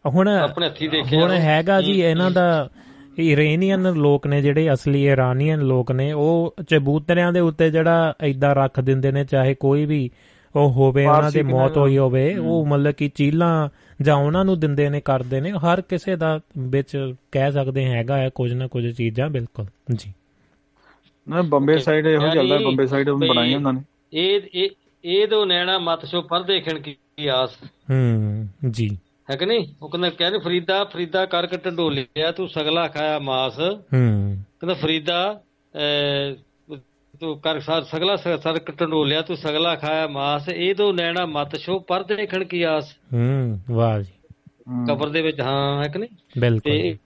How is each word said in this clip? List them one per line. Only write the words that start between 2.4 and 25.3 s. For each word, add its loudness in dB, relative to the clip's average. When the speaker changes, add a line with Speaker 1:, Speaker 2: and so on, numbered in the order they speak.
Speaker 1:
ਇਰਾਨੀਅਨ 2
ਲੋਕ 2
ਨੇ 2
ਜਿਹੜੇ 2
ਅਸਲੀ 2
ਇਰਾਨੀਅਨ 2
ਲੋਕ 0
ਨੇ, 0
ਉਹ 0
ਚਬੂਤਰਿਆਂ 2
ਦੇ 2
ਉੱਤੇ 2
ਜਿਹੜਾ 2
ਏਦਾਂ 2
ਰੱਖ 2
ਦਿੰਦੇ 2
ਨੇ, 0
ਚਾਹੇ 2
ਕੋਈ 2
ਵੀ -2
ਉਹ 6
ਹੋਵੇ, 4
ਉਹਨਾਂ 6
Speaker 3:
ਪਾਰਸੀ 2
Speaker 1:
ਦੀ 2
ਮੌਤ 2
Speaker 3:
ਕਿੰਨਾ 2
Speaker 1:
ਹੋਈ 4
ਹੋਵੇ, 2
Speaker 3:
ਹੂੰ। -2
Speaker 1:
ਉਹ 2
ਮਤਲਬ 2
ਕਿ -2
ਚੀਲਾਂ 2
ਜਾਂ 4
ਉਹਨਾਂ 2
ਨੂੰ 2
ਦਿੰਦੇ 0
ਨੇ, -2
ਕਰਦੇ -2
ਨੇ। -4
ਹਰ 0
ਕਿਸੇ -4
ਦਾ -2
ਵਿੱਚ -4
ਕਹਿ 0
ਸਕਦੇ -2
ਹੈਗਾ -2
ਹੈ 0
ਕੁਝ -2
ਨਾ -4
ਕੁਝ -4
ਚੀਜ਼ਾਂ, -2
ਬਿਲਕੁਲ -6
ਜੀ। -12
Speaker 3:
ਨਾ, 0
ਬੰਬੇ 4
Speaker 2:
ਓਕੇ। 4
Speaker 3:
ਸਾਈਡ 2
ਇਹੋ 4
Speaker 2:
ਯਾਰ 2
Speaker 3:
ਚੱਲਦਾ, 4
Speaker 2:
ਇਹ 2
Speaker 3:
ਬੰਬੇ 2
ਸਾਈਡ 0
Speaker 2:
ਬਈ 0
Speaker 3:
ਬਣਾਈ 2
ਉਹਨਾਂ 0
ਨੇ। -4
Speaker 2:
ਇਹ, 0
ਇਹ, -2
ਇਹ 2
ਦੋ 2